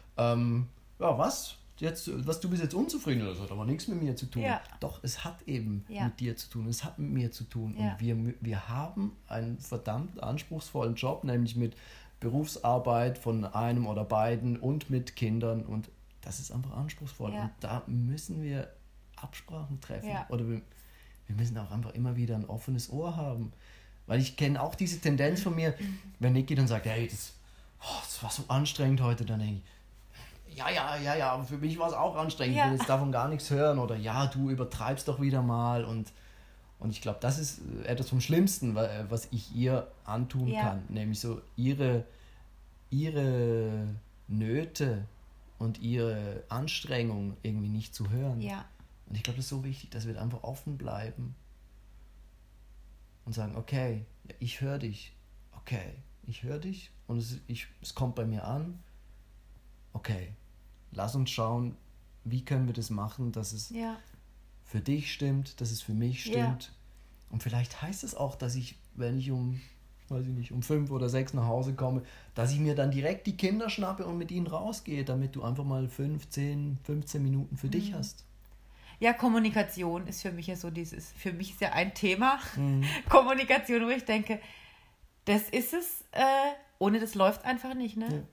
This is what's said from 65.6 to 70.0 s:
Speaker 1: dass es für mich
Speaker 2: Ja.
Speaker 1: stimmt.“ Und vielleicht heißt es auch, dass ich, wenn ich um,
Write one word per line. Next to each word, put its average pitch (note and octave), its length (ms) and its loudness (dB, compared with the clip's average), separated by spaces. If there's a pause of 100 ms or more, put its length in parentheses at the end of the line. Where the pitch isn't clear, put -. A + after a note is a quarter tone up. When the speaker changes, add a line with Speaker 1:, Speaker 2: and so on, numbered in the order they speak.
Speaker 1:
dass A#2 100 -2
es A2+ 120 -4
für A2 120 -4
mich A#2+ 320 0
Speaker 2:
Ja. A3 60 -4
Speaker 1:
stimmt.“ B2 400 0 (580)
Und A2+ 120 -2
vielleicht A#2+ 400 -2
heißt F#3 220 -8
es A#3+ 100 -8
auch, C3+ 220 -2
dass B2 200 -2
ich, B2 200 -6 (180)
wenn B2 240 -2
ich C3 120 -2
um, B2+ 300 0 (480)